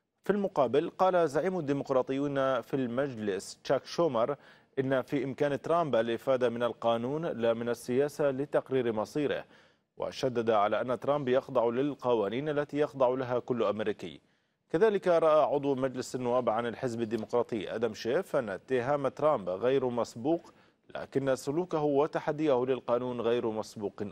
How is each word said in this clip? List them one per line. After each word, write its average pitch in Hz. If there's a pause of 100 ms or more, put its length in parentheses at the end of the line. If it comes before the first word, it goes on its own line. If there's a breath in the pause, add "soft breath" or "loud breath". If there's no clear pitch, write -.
(240 soft breath)
في -
المقابل، 165
قال 180
زعيم 165
الديمقراطيون 135
في -
المجلس 120
تشاك 135
شومر 139 (440 loud breath)
إن 131
في 131
إمكان 139
ترامب 160
الإفادة 117
من 117
القانون 117
لا 117
من 117
السياسة 139
لتقرير 131
مصيره، 107 (520 soft breath)
وشدد 117
على 107
أن 123
ترامب 143
يخضع 127
للقوانين 123
التي 143
يخضع 135
لها 127
كل 117
أمريكي. 101 (480)
كذلك 196
رأى 160
عضو 139
مجلس 127
النواب 123
عن 113
الحزب 117
الديمقراطي 113
آدم 113
شيف 147
أن 123
اتهام 131
ترامب 131
غير 123
مسبوق، 120 (420 soft breath)
لكن 135
سلوكه 156
وتحديه 147
للقانون 123
غير 117
مسبوق 107